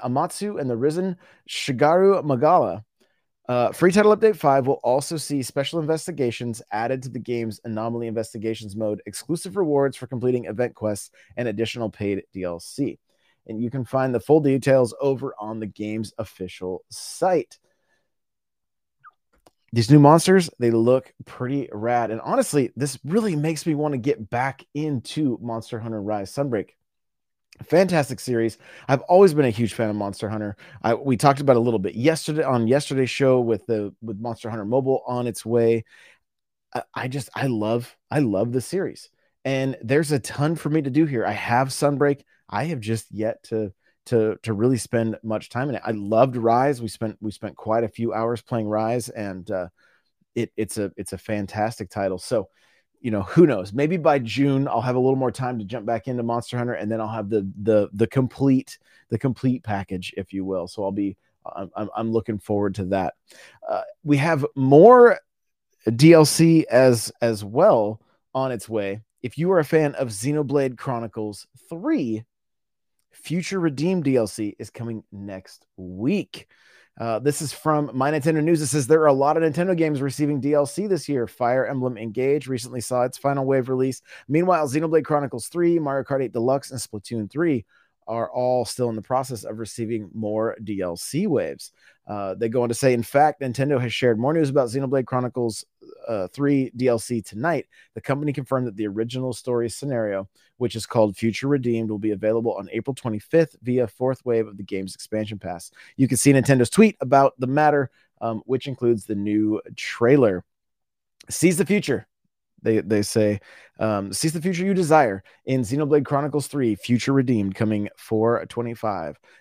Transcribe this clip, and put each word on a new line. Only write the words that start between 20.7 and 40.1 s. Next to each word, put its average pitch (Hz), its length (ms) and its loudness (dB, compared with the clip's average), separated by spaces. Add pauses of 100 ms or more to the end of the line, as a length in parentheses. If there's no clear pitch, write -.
look 120 420 2 (120)
pretty 131 460 -6
rad. 113 400 -2
And 113 80 -6
honestly, 147 560 -2
this 131 300 -6
really 190 320 0
makes 151 280 -4
me 165 80 0
want 147 200 -2
to 135 40 -4
get 110 320 -4
back 131 440 -6
into 143 680 -4
Monster 113 380 -10
Hunter 110 220 -8
Rise 101 320 -6
Sunbreak. 123 380 -4 (920)
Fantastic 165 560 2
series. 113 400 -2 (280)
I've 135 140 2
always 185 320 6
been 147 120 4
a 123 40 4
huge 110 240 -2
fan 110 160 -2
of 107 60 -4
Monster 101 340 -6
Hunter. 104 260 -6 (280)
I, 117 100 2
we 131 240 0
talked 139 220 4
about 139 160 4
it 117 40 4
a - 20 2
little 117 180 2
bit 92 160 -4
yesterday 151 480 0
on 123 240 0
yesterday's 131 420 0
show 131 300 4
with 113 260 0
the, 107 360 -4
with 107 180 -10
Monster 117 300 -10
Hunter 110 140 -8
Mobile 131 440 0
on 123 180 -4
its - 180 -8
way. 117 400 2 (880)
I, 123 120 -8 (100)
I - 140 -6
just, 131 260 -8
I 135 140 -4
love, 117 500 -2 (140)
I 143 80 0
love 113 320 0
the 127 100 -2
series. - 480 -8 (340)
And 135 380 -2
there's 139 300 2